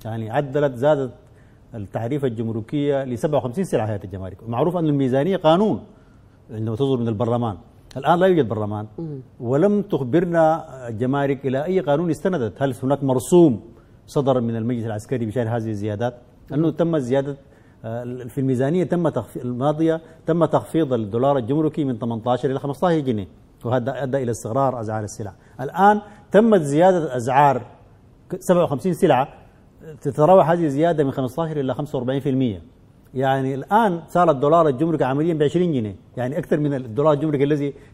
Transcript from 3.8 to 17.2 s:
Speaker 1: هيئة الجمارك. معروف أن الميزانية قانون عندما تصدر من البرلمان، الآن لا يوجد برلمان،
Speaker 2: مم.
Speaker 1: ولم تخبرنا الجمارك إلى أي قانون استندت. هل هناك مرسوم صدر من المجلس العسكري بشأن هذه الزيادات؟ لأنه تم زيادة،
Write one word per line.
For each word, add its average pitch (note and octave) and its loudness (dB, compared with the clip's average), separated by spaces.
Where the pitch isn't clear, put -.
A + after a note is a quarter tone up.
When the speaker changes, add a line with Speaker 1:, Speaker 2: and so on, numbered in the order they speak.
Speaker 1:
هيئة G#2+ -4
الجمارك. F#2+ -10
معروف D3+ 0
أن E3 0
الميزانية C#3+ 0
قانون E3 2
عندما A2 -6
تصدر C3+ 2
من A#2+ 0
البرلمان، A#2 -2
الآن C#3+ 2
لا F#3 4
يوجد D#3+ 4
برلمان، G#2+ -4
Speaker 2:
مم. D3+ -10
Speaker 1:
ولم E3+ 2
تخبرنا D#3+ 2
الجمارك C3+ -2
إلى C3 -2
أي F#3 0
قانون D#3+ 0
استندت. C#3+ -2
هل C3+ 0
هناك C#3 0
مرسوم C3 4
صدر C3 0
من A#2 -2
المجلس A2+ -4
العسكري A2+ -6
بشأن A2+ -2
هذه A2+ -4
الزيادات؟ G#2+ -4
لأنه D#3 0
تم E3 0
زيادة، C#3 -2